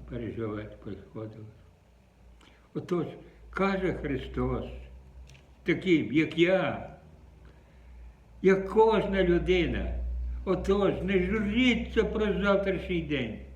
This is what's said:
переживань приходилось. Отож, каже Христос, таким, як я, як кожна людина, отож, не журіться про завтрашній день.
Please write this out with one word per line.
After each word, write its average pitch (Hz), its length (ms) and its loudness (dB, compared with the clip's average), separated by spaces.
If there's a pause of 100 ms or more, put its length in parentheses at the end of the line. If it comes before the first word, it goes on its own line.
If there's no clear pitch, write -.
переживань 107 640 -8 (120)
приходилось. 107 640 -14 (1300)
Отож, 160 320 -4 (440)
каже 185 440 -2
Христос, 127 720 -4 (1000)
таким, 156 500 2
як 156 240 0
я, 165 580 2 (1500)
як 190 280 4
кожна 208 540 4
людина, 160 840 2 (400)
отож, 190 560 2
не 185 220 2
журіться 220 800 2
про 214 300 0
завтрашній 185 680 0
день. 127 380 -4 (160)